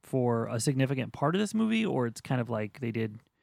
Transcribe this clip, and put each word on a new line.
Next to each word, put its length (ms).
for 460
a 100
significant 540
part 220
of 60
this 140
movie 320
or 200
it's 140
kind 200
of 100
like 300
they 100
did 300